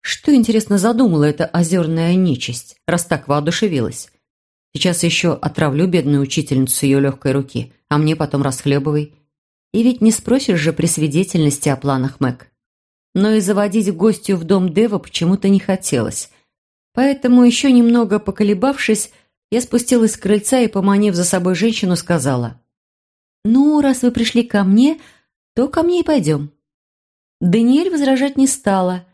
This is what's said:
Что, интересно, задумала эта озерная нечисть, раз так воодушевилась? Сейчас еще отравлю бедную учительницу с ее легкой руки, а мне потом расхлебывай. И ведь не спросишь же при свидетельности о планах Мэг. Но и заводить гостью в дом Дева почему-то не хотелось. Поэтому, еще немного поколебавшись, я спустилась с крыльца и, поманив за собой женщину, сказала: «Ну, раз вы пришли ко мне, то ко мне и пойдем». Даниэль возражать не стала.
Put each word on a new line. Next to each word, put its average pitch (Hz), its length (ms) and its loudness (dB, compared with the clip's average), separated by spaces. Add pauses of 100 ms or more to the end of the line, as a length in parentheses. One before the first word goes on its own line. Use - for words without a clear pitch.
Что, - 320 -2
интересно, 220 420 2
задумала 202 480 2
эта 151 220 0
озерная 165 680 0
нечисть, 147 600 -4 (100)
раз 170 200 -2
так 143 200 -4
воодушевилась? 147 840 -4 (640)
Сейчас 170 280 -2
еще 170 380 0
отравлю 147 460 -2
бедную 147 340 2
учительницу 135 540 -2
с - 80 -2
ее 139 180 2
легкой 135 320 -2
руки, 135 400 -6 (160)
а 147 80 0
мне 151 200 2
потом 143 260 -2
расхлебывай. 143 720 -2 (580)
И 226 100 0
ведь 247 200 0
не 220 100 4
спросишь 233 480 -2
же 156 140 -2
при - 120 -2
свидетельности 156 840 0
о 135 60 0
планах 131 440 -4
Мэг. 123 300 -4 (640)
Но 202 160 2
и 220 100 2
заводить 196 560 -2
гостью 196 400 0
в 165 80 -6
дом 180 300 0
Дева 208 240 0
почему-то 185 500 -2
не 196 100 4
хотелось. - 720 -4 (640)
Поэтому, 254 520 4
еще 240 260 2
немного 233 480 4
поколебавшись, 214 920 -2 (400)
я 240 120 -2
спустилась 240 500 0
с - 60 -10
крыльца 208 420 0
и, 233 80 0
поманив 196 460 0
за 175 100 -2
собой 185 300 -2
женщину, 190 420 0
сказала: 123 640 -4 (840)
«Ну, 285 360 4
раз 269 220 0
вы 247 80 2
пришли 233 320 -2
ко 208 220 0
мне, 247 340 4 (560)
то 254 140 0
ко 320 140 -2
мне 349 180 2
и 330 40 -2
пойдем». 151 460 0 (880)
Даниэль 233 500 2
возражать 277 460 0
не 269 100 4
стала. 185 680 -2